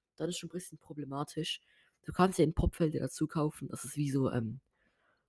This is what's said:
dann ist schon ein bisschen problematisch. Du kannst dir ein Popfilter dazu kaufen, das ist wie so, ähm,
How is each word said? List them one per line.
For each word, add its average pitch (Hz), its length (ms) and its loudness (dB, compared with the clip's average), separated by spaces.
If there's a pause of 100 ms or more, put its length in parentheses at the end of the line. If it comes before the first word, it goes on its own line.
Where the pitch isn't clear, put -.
(160)
dann 160 120 -4
ist 175 100 -6
schon 165 120 -12
ein - 20 -12
bisschen 170 260 -12
problematisch. 147 840 -6 (440)
Du - 80 -6
kannst 185 260 6
dir 180 40 6
ein 160 100 6
Popfilter 165 460 2
dazu - 280 -2
kaufen, 151 420 -2
das - 160 -8
ist - 120 -10
wie 143 140 0
so, 135 200 2
ähm, 120 300 -2 (680)